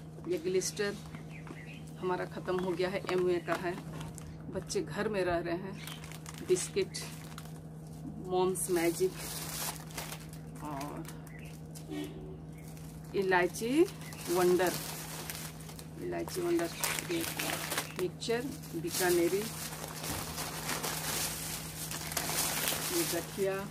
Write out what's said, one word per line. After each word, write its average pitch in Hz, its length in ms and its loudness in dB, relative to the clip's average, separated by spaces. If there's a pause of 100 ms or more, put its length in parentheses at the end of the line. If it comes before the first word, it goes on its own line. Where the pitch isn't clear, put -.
(260)
ये 175 120 2
ग्लिस्टर 185 560 2 (1040)
हमारा 185 260 2
ख़त्म 185 320 0
हो 185 140 2
गया 180 160 4
है, 196 140 0 (100)
एमवे 180 280 6
का 170 160 0
है। 175 180 0 (760)
बच्चे - 300 0
घर 202 260 0
में 202 160 2
रह 175 140 4
रहे 170 180 0
हैं। - 920 -8
बिस्किट, 185 500 2 (1300)
mom's 185 440 4
magic 170 420 6 (1500)
और 147 400 -4 (2000)
इलायची 190 680 6 (480)
वंडर, 175 420 8 (1300)
इलायची 170 380 -2
वंडर, 170 300 4 (400)
ये 330 120 2 (800)
मिक्सचर, 226 420 0 (340)
बीकानेरी, 175 680 4 (3500)
ये 175 140 4 (100)
गठिया 190 420 2 (160)